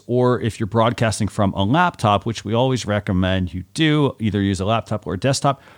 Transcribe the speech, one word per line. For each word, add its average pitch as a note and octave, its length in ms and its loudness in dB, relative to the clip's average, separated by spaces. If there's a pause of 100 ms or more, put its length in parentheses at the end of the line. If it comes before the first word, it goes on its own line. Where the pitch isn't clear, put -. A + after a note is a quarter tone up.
or B2 320 2
if - 220 -4
you're A2 60 0
broadcasting A2+ 600 0
from G2 280 0
a G2 80 0
laptop, A#2+ 600 2
which A2+ 200 -6
we G2+ 80 -2
always B2+ 320 0
recommend F#2+ 680 0
you F2+ 100 -8 (100)
do, D3+ 440 0
either G#2 240 0
use G2 200 0
a F#2 40 -2
laptop G#2+ 400 -2
or F2 100 -4
a F#2 40 -6
desktop, C#3 420 0 (160)